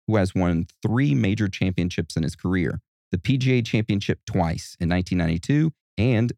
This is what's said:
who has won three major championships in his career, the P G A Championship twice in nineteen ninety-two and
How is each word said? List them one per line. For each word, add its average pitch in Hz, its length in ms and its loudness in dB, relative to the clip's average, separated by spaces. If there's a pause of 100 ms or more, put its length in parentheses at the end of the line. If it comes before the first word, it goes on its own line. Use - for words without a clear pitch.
who 110 100 2
has 95 180 2
won 87 320 0 (140)
three 135 340 0
major 107 340 0
championships 90 680 -4
in 82 60 0
his 73 140 -4
career, 87 440 -2 (300)
the - 80 -2
P 127 180 0
G 131 160 2
A 123 100 4
Championship 107 640 -2
twice - 540 -2
in 85 100 0
nineteen 90 300 0
ninety-two 110 540 0 (260)
and 117 400 2